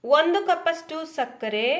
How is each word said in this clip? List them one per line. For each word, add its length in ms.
ಒಂದು 320
ಕಪ್ಪಷ್ಟು 480
ಸಕ್ಕರೆ 500